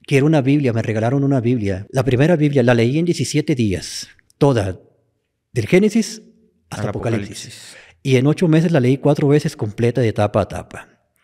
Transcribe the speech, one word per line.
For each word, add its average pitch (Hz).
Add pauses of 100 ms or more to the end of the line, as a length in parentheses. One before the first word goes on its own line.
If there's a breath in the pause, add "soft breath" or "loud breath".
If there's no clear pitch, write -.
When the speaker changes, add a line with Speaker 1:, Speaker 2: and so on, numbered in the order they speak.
Speaker 1:
Quiero 170
una 160
Biblia", 135
me 113
regalaron 113
una 139
Biblia. 101
La 131
primera 139
Biblia 143
la 123
leí 120
en 170
diecisiete 151
días, 101 (300)
toda, 107 (760)
del 113
Génesis 208 (480)
hasta -
Speaker 2:
Al 104
Speaker 1:
Apocalipsis. 110
Speaker 2:
Apocalipsis. - (280 loud breath)
Speaker 1:
Y 131
en 123
ocho 156
meses 160
la 160
leí 127
cuatro 147
veces 147
completa 117
de 110
tapa 104
a 90
tapa. - (240 soft breath)